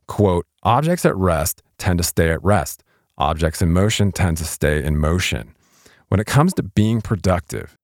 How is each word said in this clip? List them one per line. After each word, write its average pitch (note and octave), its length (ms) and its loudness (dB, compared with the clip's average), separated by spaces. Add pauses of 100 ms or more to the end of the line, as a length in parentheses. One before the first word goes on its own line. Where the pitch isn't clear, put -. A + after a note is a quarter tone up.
Quote, F2+ 400 2 (160)
"Objects D3 420 0
at D#3+ 120 2
rest F2+ 460 0 (160)
tend F2+ 200 0
to E2+ 60 0
stay E2 260 0
at D#2+ 120 -2
rest. F2+ 400 0 (360)
Objects D#2+ 440 0
in E2 100 2
motion G2+ 400 2
tend E2 260 0
to E2 60 -6
stay D2 380 -2
in D2 160 -2
motion. D2+ 560 -2 (540)
When G2+ 120 0
it G#2+ 60 -4
comes E3 280 2
to - 80 -4
being G#2+ 380 0
productive F2+ 840 -4